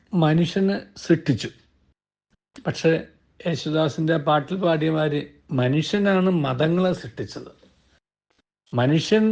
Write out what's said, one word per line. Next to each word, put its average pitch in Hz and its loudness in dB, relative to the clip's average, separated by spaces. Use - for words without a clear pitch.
മനുഷ്യനെ 175 2
സൃഷ്ടിച്ചു, 147 0
പക്ഷേ - 0
യേശുദാസിൻ്റെ 156 -2
പാട്ടിൽ 151 0
പാടിയ 160 0
മാതിരി 156 -2
മനുഷ്യനാണ് 185 2
മതങ്ങളെ 156 0
സൃഷ്ടിച്ചത്. - -10
മനുഷ്യൻ 156 2